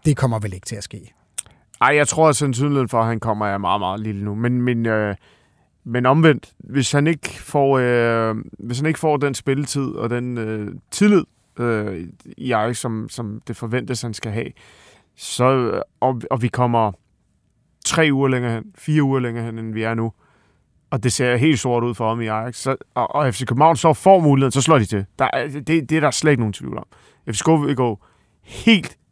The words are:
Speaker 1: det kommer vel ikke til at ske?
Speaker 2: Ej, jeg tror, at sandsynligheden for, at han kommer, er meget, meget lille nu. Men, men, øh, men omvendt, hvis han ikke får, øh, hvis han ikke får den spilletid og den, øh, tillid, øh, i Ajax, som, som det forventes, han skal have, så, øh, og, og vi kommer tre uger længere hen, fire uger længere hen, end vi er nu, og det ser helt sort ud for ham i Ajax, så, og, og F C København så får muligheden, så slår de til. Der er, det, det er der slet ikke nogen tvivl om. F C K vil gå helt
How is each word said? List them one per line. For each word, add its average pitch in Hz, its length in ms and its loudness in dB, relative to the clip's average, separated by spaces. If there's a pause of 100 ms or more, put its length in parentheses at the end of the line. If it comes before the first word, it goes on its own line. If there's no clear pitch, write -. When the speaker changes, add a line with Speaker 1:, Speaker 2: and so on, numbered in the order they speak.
Speaker 1:
det 147 120 4
kommer 117 220 0
vel 104 140 -6
ikke - 120 -14
til 113 100 -10
at 104 80 -12
ske? - 300 -18 (680)
Speaker 2:
Ej, 139 140 6
jeg 147 120 4
tror, 160 220 4
at 143 60 4
sandsynligheden 139 540 0
for, 117 120 2
at 113 60 2
han 113 120 -2
kommer, 107 280 -2
er 98 100 -2
meget, 98 240 -2
meget 95 180 -4
lille 104 260 -6
nu. 104 100 -6
Men, 120 260 0
men, 120 240 0
øh, 107 300 0 (720)
men 123 200 -2
omvendt, 151 540 4
hvis - 320 -2
han 147 160 2
ikke 160 220 -2
får, 139 500 0
øh, 117 560 0 (240)
hvis 120 180 -8
han 143 80 -2
ikke 160 140 -2
får 151 180 0
den 139 180 -2
spilletid 139 520 -2
og 117 220 -6
den, 120 280 -6
øh, 107 380 -6 (160)
tillid, 202 320 4 (360)
øh, 104 480 -4 (300)
i 127 140 -6
Ajax, 113 260 0
som, 110 320 -6
som 110 380 -10
det 113 100 -10
forventes, 120 440 -4
han 117 120 -6
skal 110 180 -8
have, 101 160 -6 (680)
så, - 380 0
øh, 110 260 0 (180)
og, 127 220 0 (100)
og 117 100 -2
vi 120 60 2
kommer 117 440 2 (960)
tre 160 260 2
uger 135 160 2
længere 123 260 0
hen, 113 100 -6 (140)
fire 151 260 0
uger 135 160 0
længere 117 260 -4
hen, 113 140 -8
end 113 140 -8
vi 110 100 -4
er 113 100 -2
nu, 113 180 -2 (760)
og 110 140 -4
det 120 100 2
ser 127 220 0
helt 135 240 4
sort 120 240 0
ud 120 120 -4
for 113 140 -2
ham 117 120 -2
i 113 60 -4
Ajax, 110 300 -6
så, 135 180 -4 (200)
og, 120 200 -2
og 139 180 0
F - 40 -10
C 127 80 -6
København 151 320 4
så 165 160 4
får 190 260 6
muligheden, 139 320 4
så 135 100 0
slår 147 180 6
de 107 60 2
til. 98 200 -2 (140)
Der 131 140 2
er, 135 140 -2
det, 139 200 -10
det 156 240 0
er 156 80 2
der 147 120 2
slet 156 200 2
ikke 120 100 2
nogen 107 120 -2
tvivl - 240 -10
om. - 80 -10 (460)
F 104 40 -4
C - 80 -4
K - 40 -2
vil 147 280 4
gå 117 240 0 (440)
helt - 540 0 (140)